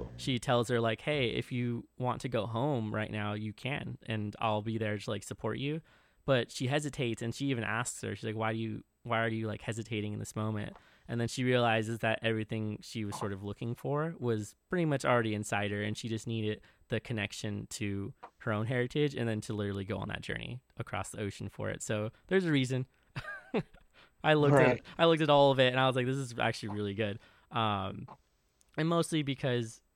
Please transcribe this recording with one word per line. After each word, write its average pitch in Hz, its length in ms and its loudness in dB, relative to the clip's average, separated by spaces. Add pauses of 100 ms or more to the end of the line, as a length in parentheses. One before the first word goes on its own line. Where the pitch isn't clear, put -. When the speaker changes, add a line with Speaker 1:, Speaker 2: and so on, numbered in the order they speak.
(160)
Speaker 1:
she 127 240 0
tells 120 300 2
her, 120 100 2
like, 113 220 0
"Hey, 143 280 0
if - 220 -4
you 120 340 -2 (140)
want 123 220 -2
to 135 80 -6
go 113 180 0
home 113 480 0
right 107 160 -2
now, 104 220 -4
you 107 200 -6
can, 127 440 -8 (100)
and 104 320 -4
I'll 107 240 2
be 113 160 -2
there 107 180 -2
to, - 120 -8
like, 104 140 -4
support - 360 -4
you." 147 220 -4 (440)
But 127 260 2
she 127 160 -2
hesitates, 135 540 -2
and 117 120 -2
she 139 140 -4
even 120 160 0
asks 110 380 -4
her, 104 140 -4
she's 113 100 -8
like, 110 100 -4
"Why 110 160 0
do 113 80 -2
you, 110 240 -6 (200)
why 117 200 2
are 117 60 2
you, 110 180 -2
like, 104 160 -6
hesitating 107 500 -4
in 104 60 -6
this - 160 -8
moment?" 107 400 -2 (320)
And 120 140 -2
then 117 80 2
she 131 160 -2
realizes 117 540 4
that 113 220 0
everything 110 600 -2
she 110 240 -8
was 101 100 -6
sort 101 180 -4
of 98 100 -8
looking 117 300 -6
for 147 460 -2
was 113 340 -2 (160)
pretty 180 160 2
much 143 200 2
already 117 280 4
inside 104 380 0
her, 101 100 -2
and 107 160 -2
she - 120 -6
just 110 180 -4
needed 107 320 -2 (300)
the 113 100 0
connection 104 720 -4
to 101 420 -4 (260)
her 120 120 -2
own 107 160 0
heritage 135 480 0
and 120 120 0
then 107 140 0
to - 120 -6
literally 101 320 -2
go 107 120 -4
on 104 120 -4
that 101 120 -6
journey 113 380 -6 (180)
across 101 320 -6
the - 120 -8
ocean 101 280 -6
for 104 200 -6
it. - 120 -6
So 107 300 -4 (160)
there's 190 180 2
a 160 60 2
reason. 131 340 2 (300)
<laughs> - 380 -10 (720)
I 156 100 6
looked 143 220 8
at, 139 120 10
Speaker 2:
Right. 123 160 4 (140)
Speaker 1:
I 170 80 6
looked 165 160 6
at 151 80 4
all 143 220 10
of 131 80 4
it, 131 120 8
and 127 80 2
I 131 80 6
was 127 80 2
like, 123 100 2
"This 135 120 0
is 123 220 -6
actually 113 300 0
really 101 240 -2
good." 101 260 -2 (320)
Um, 98 560 -2 (720)
and 156 120 2
mostly 165 340 2
because 123 580 -2 (140)